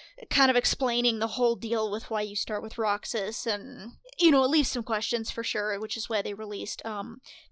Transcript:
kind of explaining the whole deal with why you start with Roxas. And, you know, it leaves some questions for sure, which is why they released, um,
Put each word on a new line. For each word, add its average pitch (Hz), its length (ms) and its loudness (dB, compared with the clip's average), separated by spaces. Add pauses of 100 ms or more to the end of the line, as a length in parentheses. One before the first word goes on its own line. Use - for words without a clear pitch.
(300)
kind 269 200 6
of 247 60 4
explaining 240 640 2
the 220 80 2
whole 233 280 2
deal 220 360 -2
with 220 200 -6
why 214 120 0
you 214 120 -6
start 214 280 -4
with 220 160 -8
Roxas. 214 680 -2
And, 208 460 -6 (260)
you 339 120 8
know, 269 120 6
it 262 80 4
leaves 302 200 4
some 240 120 -2
questions 220 480 -2
for 226 140 -4
sure, 208 340 -2
which 214 180 -6
is 220 120 -8
why 214 140 2
they 208 120 -2
released, 208 520 -8
um, 214 340 -6 (320)